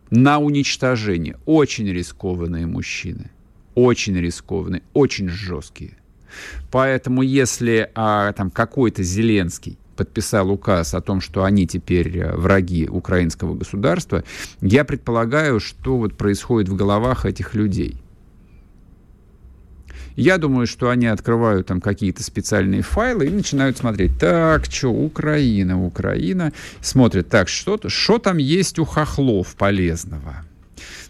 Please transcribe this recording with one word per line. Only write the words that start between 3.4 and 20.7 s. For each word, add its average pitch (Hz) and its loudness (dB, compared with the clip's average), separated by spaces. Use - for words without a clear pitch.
Очень 120 4
рискованные, 87 -4
очень 127 2
жёсткие. 87 -10
Поэтому, 131 0
если, 120 2
а, 104 2
там 92 -4
какой-то 113 0
Зеленский 92 0
подписал 101 -2
указ 95 0
о 82 -2
том, 95 -2
что - -2
они 98 4
теперь, 87 -2
э, 85 -4
враги 87 2
украинского 87 -2
государства, 117 -2
я 123 4
предполагаю, 123 0
что - -4
вот 107 -2
происходит 101 0
в 98 -2
головах 101 0
этих 95 -4
людей. 107 -2
Я 180 4
думаю, 131 2
что 123 -2